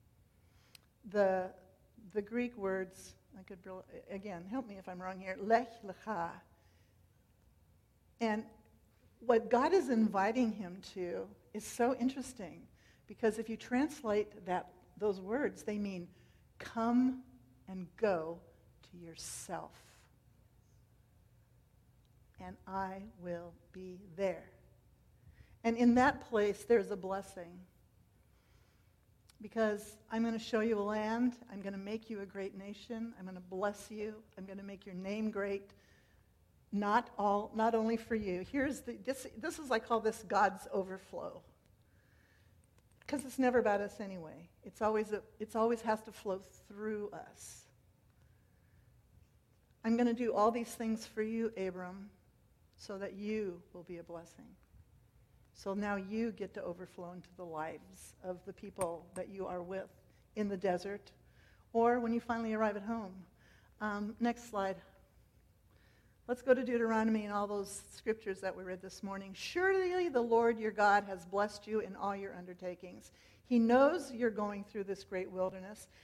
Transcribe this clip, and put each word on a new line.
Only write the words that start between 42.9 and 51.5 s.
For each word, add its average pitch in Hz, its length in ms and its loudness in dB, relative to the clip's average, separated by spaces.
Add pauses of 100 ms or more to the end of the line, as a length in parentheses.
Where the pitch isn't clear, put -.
'cause 277 180 -2
it's 254 120 -8
never 247 220 6
about 208 200 4
us 202 200 -4
anyway. 175 500 -10 (140)
It's - 180 -12
always 214 320 2
a, 196 100 -2 (160)
it's 220 160 -6
always 233 260 4
has 220 220 0
to 214 80 -16
flow 196 280 -4 (280)
through 208 440 -6
us. - 540 -16 (2250)
"I'm 226 100 4
gonna 240 180 6
do 233 200 0
all 214 180 8
these 233 240 -4
things 226 300 -2
for - 160 -4
you, 226 340 0